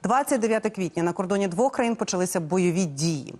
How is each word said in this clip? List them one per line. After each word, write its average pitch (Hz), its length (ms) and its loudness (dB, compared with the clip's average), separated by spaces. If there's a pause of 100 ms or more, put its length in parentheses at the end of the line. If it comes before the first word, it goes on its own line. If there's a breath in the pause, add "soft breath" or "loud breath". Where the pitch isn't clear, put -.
двадцять 262 380 2
дев'яте 220 280 2
квітня 180 340 -2
на 170 100 2
кордоні 196 340 0
двох 214 240 2
країн 233 240 0
почалися 185 440 -2
бойові 175 460 2
дії. 147 540 -4